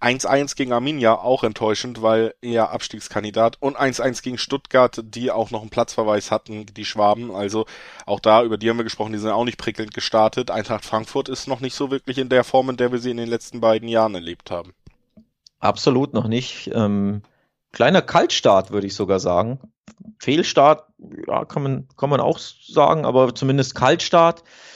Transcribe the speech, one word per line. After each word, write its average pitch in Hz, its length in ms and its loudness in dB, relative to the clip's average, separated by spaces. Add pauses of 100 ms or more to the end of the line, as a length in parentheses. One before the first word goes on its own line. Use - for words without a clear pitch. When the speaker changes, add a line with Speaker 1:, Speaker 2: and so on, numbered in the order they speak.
Speaker 1:
Eins 123 260 -2
eins 139 300 -2
gegen 127 160 -4
Arminia, 120 420 2
auch 120 300 0
enttäuschend, 113 580 -4
weil 113 400 2
eher 117 280 0
Abstiegskandidat. 110 920 -2
Und 139 160 -4
eins 131 240 -2
eins 123 220 -4
gegen 123 160 -8
Stuttgart, 127 680 0
die 120 260 -6
auch 107 220 -4
noch 107 100 -8
einen 110 80 -18
Platzverweis 107 640 -2
hatten, 107 340 -6
die 101 180 -14
Schwaben. 107 480 0
Also 101 340 -4 (400)
auch - 140 -4
da, 110 220 8
über 110 160 -2
die 110 100 -4
haben 117 100 0
wir 117 60 -4
gesprochen, 110 280 -6
die 107 80 -6
sind 110 100 -4
auch 113 140 0
nicht 123 140 -6
prickelnd 110 360 -8
gestartet. 110 560 0
Eintracht 107 340 -6
Frankfurt 110 440 -4
ist 131 180 -10
noch 131 140 -6
nicht 127 140 -6
so 139 160 -4
wirklich 131 280 -6
in 131 100 -4
der 123 160 4
Form, 131 260 2
in 123 60 -6
der 123 160 0
wir 123 60 -2
sie 123 120 -4
in 120 60 -6
den 117 120 -6
letzten 117 320 -8
beiden 113 280 2
Jahren 110 260 2
erlebt 85 360 -12
haben. 87 220 -10 (840)
Speaker 2:
Absolut 127 560 0
noch 107 120 0
nicht. 117 460 -6
Ähm, 101 500 -2 (500)
kleiner 160 300 4
Kaltstart, 123 680 2
würde 101 160 -2
ich 98 80 -8
sogar 95 260 0
sagen. 98 400 0 (580)
Fehlstart, 147 680 4 (420)
ja, - 180 -2
kann - 180 -6
man, 135 340 -4
kann 139 120 -2
man 139 120 2
auch 135 180 0
sagen, 156 680 0
aber 127 300 4
zumindest 135 400 0
Kaltstart. 165 680 2 (320)